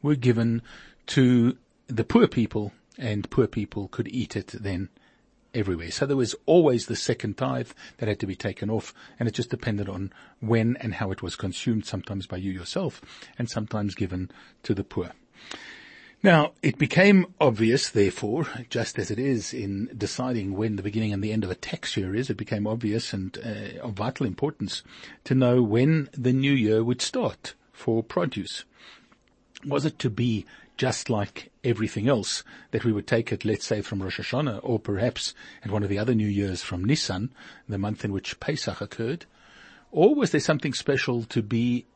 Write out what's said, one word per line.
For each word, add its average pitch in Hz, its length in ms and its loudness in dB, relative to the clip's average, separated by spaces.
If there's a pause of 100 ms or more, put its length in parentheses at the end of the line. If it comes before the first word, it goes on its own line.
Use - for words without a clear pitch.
were 147 140 4
given 117 480 2 (420)
to 123 500 6 (300)
the 113 180 -2
poor 233 240 6
people, 107 460 -2 (240)
and 104 320 -2
poor 120 160 4
people 101 440 -6
could - 180 -6
eat 120 280 -6
it 101 120 -6
then 98 420 -6 (640)
everywhere. 90 360 -2
So 139 160 -2
there 139 120 0
was 120 180 0 (100)
always 151 400 6
the 110 100 -4
second - 420 -4
tithe 127 340 -4 (260)
that 110 100 -4
had 104 120 -2
to 101 80 -4
be 92 80 -6
taken 101 340 -6
off, 110 240 -4 (240)
and 120 100 0
it 110 40 0
just - 180 -4
depended 104 400 -4
on 95 220 -8 (280)
when 113 420 2
and 110 120 -4
how 101 160 -4
it - 140 -6
was - 120 -6
consumed, 107 500 -2
sometimes 98 420 -6
by 90 100 -8
you 95 140 -4
yourself, 123 500 -6 (380)
and 117 100 -2
sometimes 107 460 -4
given 92 340 -4 (340)
to 101 120 0
the 95 80 -4
poor. - 300 -6 (1080)
Now, 165 300 8 (100)
it - 160 2
became 185 640 6
obvious, 113 500 4
therefore, 107 560 2 (240)
just - 300 -4
as 92 100 -4
it 107 80 -4
is 127 340 0
in 104 460 -4
deciding 104 560 -4
when 107 220 0
the 95 80 -6
beginning 107 300 0
and 98 100 -2
the 107 80 -2
end 107 120 0
of 92 60 -4
a 92 60 -4
tax - 420 -8
year 95 160 -2
is, 131 160 -2
it - 80 -2
became 104 300 -4
obvious 110 440 -2
and, 95 320 -6
uh, 104 380 -10
of 110 120 -8
vital 113 340 -4
importance 107 560 -6 (400)
to - 100 0
know 123 300 6
when 135 480 2
the 127 220 0
new 135 200 2
year 110 300 4
would 123 180 0
start - 540 -4 (160)
for 113 320 -2
produce. - 600 -4 (1000)
Was 143 200 0
it 151 140 -2
to 131 120 0
be 110 340 0 (300)
just - 340 -2
like 104 420 -4 (120)
everything 110 440 0
else, 123 360 0 (260)
that 113 160 -2
we 113 60 4
would 104 160 -2
take 117 240 0
it, 104 120 -4
let's 107 220 -2
say, 107 160 -2
from 98 200 -6
Rosh 95 180 -6
Hashanah, 117 420 -2
or 120 160 0
perhaps 107 560 -2 (320)
at 98 60 -4
one 104 100 0
of 98 80 -2
the 101 80 0
other 117 160 0
New 107 140 2
Years 98 340 -2
from 92 240 -6
Nisan, 110 480 0 (340)
the 101 120 -4
month 104 260 -4
in 104 60 -2
which - 280 -8
Pesach - 400 -4
occurred? 117 460 -6 (640)
Or 202 220 6
was 277 160 2
there 151 100 2
something 147 360 0
special 131 480 0
to 117 180 -2
be 120 540 0